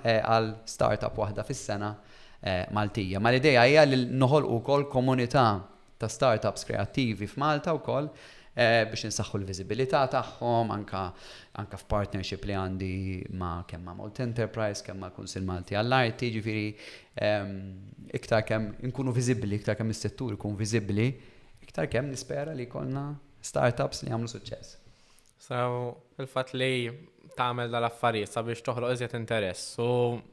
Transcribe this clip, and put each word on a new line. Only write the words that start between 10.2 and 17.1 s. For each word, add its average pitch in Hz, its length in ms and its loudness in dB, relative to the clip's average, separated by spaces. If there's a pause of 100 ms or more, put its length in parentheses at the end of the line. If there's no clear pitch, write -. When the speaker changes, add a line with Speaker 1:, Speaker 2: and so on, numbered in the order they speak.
Speaker 1:
anka, 98 420 -4 (420)
anka 101 220 -10
f'partnership 98 680 -2
li 101 80 -4
għandi 95 800 -4
ma' 87 360 -4
kemm 85 160 -10
ma' 87 100 -12
Malta 104 300 -8
Enterprise, 110 600 -2
kemm 98 160 -12
ma' 92 120 -10
Kunsill 95 340 -8
Malti 92 300 -4
għall-Arti, 120 580 2
ġifieri, 107 420 -2 (400)